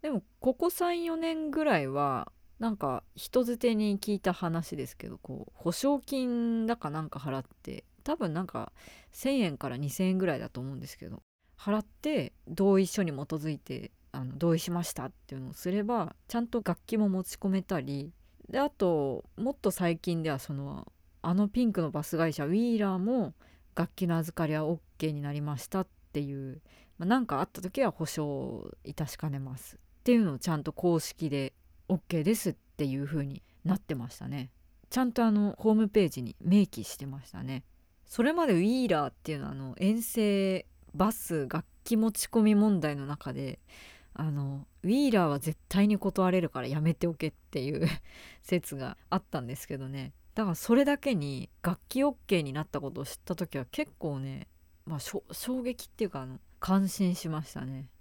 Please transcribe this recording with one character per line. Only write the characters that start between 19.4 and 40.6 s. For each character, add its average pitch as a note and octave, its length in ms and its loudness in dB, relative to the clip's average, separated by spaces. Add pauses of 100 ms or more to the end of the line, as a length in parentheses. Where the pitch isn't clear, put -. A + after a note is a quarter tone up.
っ - 80 -6
と G3+ 120 2
最 E3+ 260 2
近 E3 260 -2
で D#3+ 60 0
は、 C3+ 100 -2
そ - 140 -8
の、 C#3 380 -10 (300)
あ E3+ 120 0
の G3+ 140 4
ピ A#3+ 160 2
ン A3+ 80 4
ク F#3 100 0
の D#3 100 0
バ D3 120 -2
ス E3 140 -4
会 D#3+ 160 4
社、 - 120 -2
ウ D3+ 40 -2
ィ A3+ 260 2
ー G#3+ 60 2
ラ G3 140 2
ー F3+ 40 0
も、 G#3+ 340 0 (420)
「楽 - 200 -2
器 F#3 120 -2
の E3 100 2
預 E3 180 -2
か E3 120 0
り D3+ 80 0
は D#3 100 0
オ D#3+ 120 0
ッ - 20 -10 (180)
ケ D#3 100 -2
ー D#3 40 0
に D3 100 -4
な C#3+ 100 -4
り D3 100 -4
ま D3 160 -4
し - 100 -10
た」 F#3+ 140 -2
っ - 60 -2 (240)
て D3+ 80 -2
い C#3 320 -6
う、 D3+ 100 -14 (360)
ま E3+ 80 -6
あ、 - 20 2
な A#3+ 120 6
ん A#3+ 60 0
か - 140 0
あ - 40 2
っ - 60 -4
た - 120 -12
時 F#3 200 -2
は - 100 4
保 D#3+ 140 -4
証 C#3 800 -6
い - 100 -12
た D3+ 140 -4
し - 100 -10
か D#3 120 -4
ね C#3 100 -4
ま C3 180 -10
す - 200 -18 (240)
っ - 20 -20
て B3 80 6
い A#3+ 60 10
う A3 80 6
の D3+ 80 2
を B2+ 60 -6
ち - 100 -2
ゃ D#3 80 2
ん C#3+ 60 -4
と D#3 100 -4
公 E3+ 260 4
式 - 300 -4
で、 C3+ 240 -2 (340)
「オ F#3+ 80 4
ッ D#3+ 120 -2
ケ E3 140 0
ー - 20 0
で G3+ 120 4
す」 F#3 160 -2
っ - 20 -6
て - 320 -6
い C3+ 100 0
う C#3+ 100 -2
風 C#3 200 -2
に C#3 180 -10 (200)
な F#3+ 120 2
っ - 40 -2
て - 160 -6
ま A#2 140 -6
し - 80 -16
た - 100 -10
ね。 C#3+ 240 -6 (380)
ち - 80 -2
ゃ B3+ 80 4
ん A#3 80 -2
と、 A#3+ 100 2
あ A3+ 80 6
の、 G#3 260 2
ホ A3 140 4
ー - 40 6
ム A3 140 4
ペ G3+ 160 6
ー D3+ 40 2
ジ C3+ 120 -6
に A#2 200 -8
明 F#3+ 240 6
記 - 180 -8
し - 140 -10
て C#3 80 -10
ま C#3 180 -10
し - 80 -20
た F2+ 120 -10
ね。 C3+ 200 -6 (420)
そ - 180 0
れ D4+ 100 4
ま E4+ 120 2
で A#3 80 6
ウ F3 40 6
ィ A#3+ 300 4
ー F#3 40 2
ラ D3+ 160 2
ー - 40 -4
っ - 20 -20
て - 180 -8
い D3+ 40 -2
う C#3 40 -6
の C3+ 60 -6
は、 C#3+ 60 -6
あ - 40 -8
の、 C3+ 220 -8
遠 G#3+ 240 2
征 G3+ 640 2 (280)